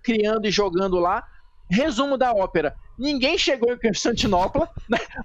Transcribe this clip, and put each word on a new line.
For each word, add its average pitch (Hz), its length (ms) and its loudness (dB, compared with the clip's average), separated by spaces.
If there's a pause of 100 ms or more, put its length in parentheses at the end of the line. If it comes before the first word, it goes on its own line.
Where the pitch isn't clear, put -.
criando 214 440 0
e 208 40 0
jogando 190 480 2
lá. 180 240 0 (480)
Resumo 269 460 0
da 247 160 2
ópera. 175 420 0 (220)
Ninguém 285 400 0
chegou 247 360 0
em 240 60 -6
Constantinopla, 202 1000 0
<laughs> - 100 -12
né? - 100 0 (260)